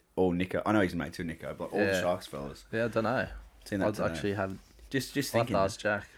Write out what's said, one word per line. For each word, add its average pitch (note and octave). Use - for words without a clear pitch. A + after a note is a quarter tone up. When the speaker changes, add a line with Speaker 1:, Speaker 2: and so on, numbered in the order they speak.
Speaker 1:
all F#2
Nico. F2+
I G2+
know G#2+
he's F2+
mates D#2
with F2
Nico, D#2
but, E2
like, D2+
all G2
the G2+
Speaker 2:
Yeah. F#2+
Speaker 1:
Sharks F2+
fellas. C#2
Speaker 2:
Yeah, A2+
I -
don't A2+
know. A2
Speaker 1:
Seen G#2
that G2
Speaker 2:
I'd G#2
Speaker 1:
today. G2
Speaker 2:
actually E2
have F#2+
Speaker 1:
Just, C3+
just C#3
Speaker 2:
I'll A#2
have A#2
Speaker 1:
thinking. A2+
Speaker 2:
to G2+
ask G2
Jack. G#2